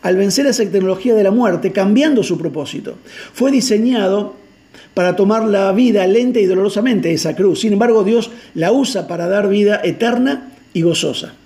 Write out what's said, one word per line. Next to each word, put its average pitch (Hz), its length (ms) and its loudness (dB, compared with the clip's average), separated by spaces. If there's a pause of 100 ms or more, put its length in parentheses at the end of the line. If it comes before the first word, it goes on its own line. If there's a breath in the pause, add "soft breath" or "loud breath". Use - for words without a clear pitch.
al 185 140 0
vencer 196 280 0
esa 247 240 0
tecnología 190 460 0
de 214 80 4
la 196 80 2
muerte, 190 400 0
cambiando 220 500 2
su 180 160 -2
propósito. 143 640 -10 (340 loud breath)
Fue 262 160 0
diseñado 214 840 0 (580 loud breath)
para 180 220 0
tomar 214 300 2
la 196 260 2
vida 208 340 2
lenta 240 340 2
y 202 60 4
dolorosamente, 196 640 0
esa 156 240 -2
cruz. 185 260 0
Sin 220 120 0
embargo, 220 300 2
Dios 226 260 0 (240 loud breath)
la 165 180 -2
usa 233 360 -2
para 170 200 -6
dar 196 220 0
vida 208 340 2
eterna 240 680 -2 (220)
y 165 100 0
gozosa. 156 500 -2 (120)